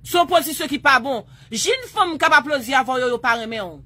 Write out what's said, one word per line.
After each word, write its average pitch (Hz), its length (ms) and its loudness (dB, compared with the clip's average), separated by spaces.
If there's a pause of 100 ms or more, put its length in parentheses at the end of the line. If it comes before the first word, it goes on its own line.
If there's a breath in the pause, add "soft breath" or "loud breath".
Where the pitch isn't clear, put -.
Son 349 240 2
pozisyon 320 400 0
ki 285 160 -4
pa 277 160 4
bon. 240 240 -4 (260 soft breath)
Jen 466 420 -2
fanm 349 280 0
k 330 80 2
ap 311 140 6
aplodi 269 340 -4
avan 254 240 0
yo, 254 140 0
yo 233 100 -4
pa 233 160 2
renmen 220 240 -8
on. 160 220 -12